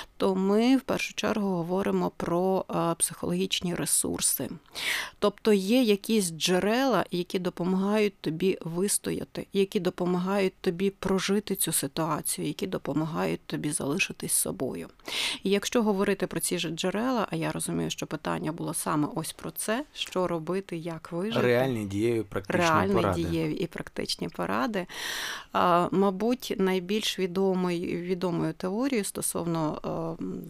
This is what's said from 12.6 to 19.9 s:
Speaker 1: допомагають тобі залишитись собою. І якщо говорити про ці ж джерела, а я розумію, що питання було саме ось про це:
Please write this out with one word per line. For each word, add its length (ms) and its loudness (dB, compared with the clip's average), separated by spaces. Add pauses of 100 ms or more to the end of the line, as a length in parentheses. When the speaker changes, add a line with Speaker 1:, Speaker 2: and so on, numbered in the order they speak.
Speaker 1:
допомагають 800 -2
тобі 240 -4
залишитись 640 -2
собою. 560 -2 (540)
І 80 0
якщо 320 2
говорити 440 2
про 140 -6
ці 180 -2
ж 100 -4
джерела, 600 0
а 60 -2
я 160 -2
розумію, 380 -2
що 160 -6
питання 460 -4
було 220 -6
саме 400 0
ось 180 -4
про 180 -10
це: 420 -4